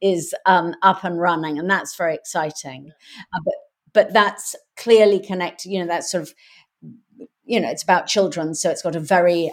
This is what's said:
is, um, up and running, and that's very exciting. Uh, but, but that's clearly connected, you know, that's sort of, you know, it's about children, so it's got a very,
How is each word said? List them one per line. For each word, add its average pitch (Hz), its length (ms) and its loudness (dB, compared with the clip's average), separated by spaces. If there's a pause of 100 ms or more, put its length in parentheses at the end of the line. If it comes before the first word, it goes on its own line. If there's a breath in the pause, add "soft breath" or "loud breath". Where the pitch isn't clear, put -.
is, 180 340 -2 (120)
um, 175 360 4
up 190 220 2
and 175 160 -4
running, 160 380 -2
and 175 120 -2
that's 190 240 -2
very 165 200 -2
exciting. 147 760 -8 (440 loud breath)
Uh, 175 100 -8
but, - 100 -4 (380)
but 214 220 4
that's - 420 0 (220)
clearly 214 420 6
connected, 180 500 -8
you 190 100 -4
know, 175 60 -6
that's 170 240 -6
sort 175 120 -4
of, 147 100 -16 (1160 soft breath)
you 226 120 0
know, 131 100 -2
it's - 140 -8
about 180 240 2
children, 170 480 0
so - 120 -2
it's - 140 -4
got 170 140 -4
a 160 40 -6
very, 175 520 2